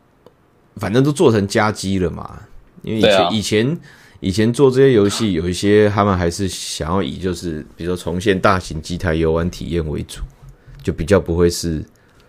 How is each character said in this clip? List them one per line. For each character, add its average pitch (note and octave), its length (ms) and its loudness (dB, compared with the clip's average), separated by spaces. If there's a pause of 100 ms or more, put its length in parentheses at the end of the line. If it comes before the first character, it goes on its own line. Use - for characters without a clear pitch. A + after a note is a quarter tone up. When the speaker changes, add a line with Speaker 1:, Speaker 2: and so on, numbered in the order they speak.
(760)
Speaker 1:
反 G2 160 -4
正 B2+ 100 4
都 D3 80 2
做 C#3+ 200 4
成 G#2 160 2
家 G#2+ 240 0
机 G2 280 -4
了 F2 100 0
嘛。 - 300 -12 (440)
因 - 100 -8
为 A2 60 -2
以 - 20 2
前， G#2+ 80 6
Speaker 2:
对 G2 80 4
啊。 F2+ 140 2
Speaker 1:
以 A2 100 -2
前， A2+ 380 0 (420)
以 F#2+ 100 -2
前 G#2+ 220 2
做 C3+ 180 4
这 B2 60 0
些 C3+ 160 6
游 G2+ 160 4
戏， G#2 240 -2
有 E2+ 160 -2
一 F2+ 40 -2
些 G#2 360 4
他 G2+ 160 2
们 G2 120 2
还 F2 140 0
是 G2 160 -4
想 - 420 -8
要 F#2+ 140 -2
以 C#2 140 -6
就 F2+ 160 -4
是， D#2+ 320 -8 (100)
比 - 80 -12
如 F2+ 100 -4
说 F2+ 80 -4
重 F2 200 -6
现 F#2+ 180 2
大 G2 180 2
型 D#2 240 -8
机 F2 160 -8
台 E2 180 -2
游 D#2+ 180 0
玩 E2 160 -2
体 - 160 -10
验 D#2+ 240 -4
为 D2 140 -6
主， - 180 -14 (600)
就 - 120 -4
比 - 100 -6
较 F#2 160 4
不 E2 160 -2
会 F2 140 4
是 E2 340 -4 (460)